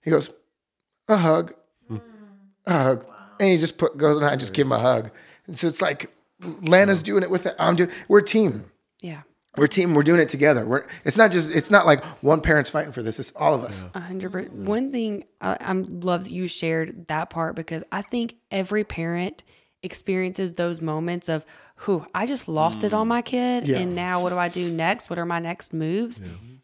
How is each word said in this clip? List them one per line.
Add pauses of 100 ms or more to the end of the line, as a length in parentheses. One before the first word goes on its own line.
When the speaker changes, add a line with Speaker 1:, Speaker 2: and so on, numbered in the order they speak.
Speaker 1:
He
goes, (760)
"A
hug, (360)
Speaker 2:
Mm. (680)
Speaker 1:
a
hug." (340)
And
he
just
put,
goes
and
I
just
give
him
a
hug. (360)
And
so
it's
like, (480)
Lana's
doing
it
with
it.
I'm
doing, (180)
we're
a
team. (360)
Speaker 3:
Yeah. (340)
Speaker 1:
We're
a
team.
We're
doing
it
together.
We're, (180)
it's
not
just,
it's
not
like (180)
one
parent's
fighting
for
this.
It's
all
of
us.
Speaker 2:
Yeah.
Speaker 3:
A
hundred
per-,
one
thing, (160)
I,
I'm
love
that
you
shared
that
part
because
I
think (160)
every
parent (400)
experiences
those
moments
of, (400)
"Whew,
I
just
lost
it
on
Speaker 2:
Mm.
Speaker 3:
my
kid,
Speaker 1:
Yeah.
Speaker 3:
and
now
what
do
I
do
next?
What
are
my
next
moves?"
Speaker 2:
Yeah. (360)